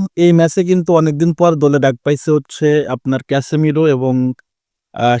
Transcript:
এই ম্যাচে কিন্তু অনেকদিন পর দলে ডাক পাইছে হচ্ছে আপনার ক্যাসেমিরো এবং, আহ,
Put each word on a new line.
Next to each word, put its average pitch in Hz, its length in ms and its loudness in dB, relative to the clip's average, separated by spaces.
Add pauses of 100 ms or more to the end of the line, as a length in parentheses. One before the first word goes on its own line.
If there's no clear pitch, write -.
(240)
এই 175 160 4
ম্যাচে 165 300 0
কিন্তু 185 200 0 (120)
অনেকদিন 160 380 0
পর 175 120 2 (120)
দলে 143 220 2
ডাক 135 100 0 (100)
পাইছে 147 300 -2
হচ্ছে 151 320 -4 (280)
আপনার 131 340 -4
ক্যাসেমিরো 151 540 -2 (120)
এবং, 127 180 -2 (800)
আহ, 123 240 0